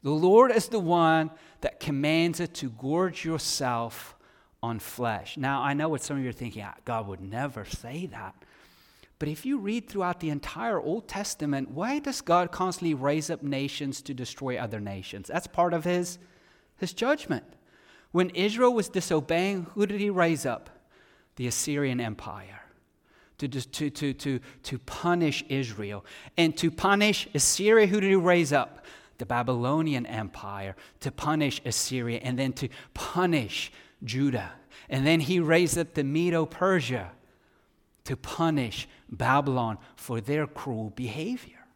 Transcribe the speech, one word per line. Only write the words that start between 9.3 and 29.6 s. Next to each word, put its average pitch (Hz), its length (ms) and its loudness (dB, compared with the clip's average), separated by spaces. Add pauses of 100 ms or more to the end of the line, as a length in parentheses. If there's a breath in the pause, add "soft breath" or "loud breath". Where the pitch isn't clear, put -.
you 269 140 0
read 214 280 -4
throughout 180 320 -2
the 165 100 -4
entire 175 480 -4
Old 208 300 -4
Testament, 147 640 -4
why 226 280 -2
does 277 200 -6
God 175 320 2
constantly 180 420 -2
raise 147 360 0
up 165 120 -4
nations 139 600 -4
to 143 120 -10
destroy 127 440 -6
other 110 240 -4
nations? 98 480 -10
That's 160 180 -2
part 175 260 2
of 165 120 0
his, 175 340 0 (560 soft breath)
his 185 160 -6
judgment. 247 540 -2 (680 soft breath)
When 180 200 2
Israel 233 420 2
was 220 160 0
disobeying, 175 840 0
who 208 120 2
did 202 160 -4
he 208 80 0
raise 170 360 2
up? 120 240 -4 (680 soft breath)
The 123 100 -4
Assyrian 135 540 0
Empire 104 580 -8 (760 soft breath)
to 143 100 -4
dis-, 127 200 -4
to, 151 220 -2
to, 139 240 -2
to, 131 260 -2 (240 loud breath)
to 131 160 -6
punish 170 680 0
Israel. 107 560 -4 (320 loud breath)
And 165 220 4
to 165 120 2
punish 202 640 4
Assyria, 208 540 6
who 202 140 4
did 190 80 4
he 196 60 8
raise 175 360 6
up? - 340 0 (320 loud breath)
The 120 80 -8
Babylonian 123 800 0